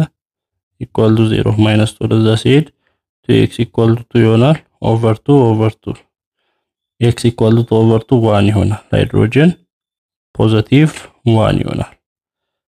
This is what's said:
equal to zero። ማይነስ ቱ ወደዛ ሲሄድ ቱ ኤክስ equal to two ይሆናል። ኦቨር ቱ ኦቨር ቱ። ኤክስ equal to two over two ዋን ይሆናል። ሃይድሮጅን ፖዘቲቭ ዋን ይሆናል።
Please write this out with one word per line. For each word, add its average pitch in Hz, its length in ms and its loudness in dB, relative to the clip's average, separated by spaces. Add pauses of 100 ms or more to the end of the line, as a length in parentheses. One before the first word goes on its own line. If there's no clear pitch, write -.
(800)
equal 113 300 -2
to 113 140 2
zero። 107 300 -2
ማይነስ 107 360 0
ቱ - 80 -20
ወደዛ 113 280 -2 (100)
ሲሄድ 139 280 0 (520)
ቱ - 180 -2
ኤክስ 110 240 -2
equal 117 320 -2
to 117 120 -4
two - 160 -2
ይሆናል። 117 380 2 (240)
ኦቨር 113 360 -2
ቱ 143 240 0
ኦቨር 110 320 0
ቱ። - 220 -12 (1040)
ኤክስ 120 240 0
equal 117 280 0
to 117 100 2
two 113 140 -2
over 113 240 2
two 127 200 -2
ዋን 104 240 2
ይሆናል። 101 440 -2
ሃይድሮጅን 110 600 0 (840)
ፖዘቲቭ 110 560 0 (380)
ዋን 107 280 0
ይሆናል። - 340 -6 (840)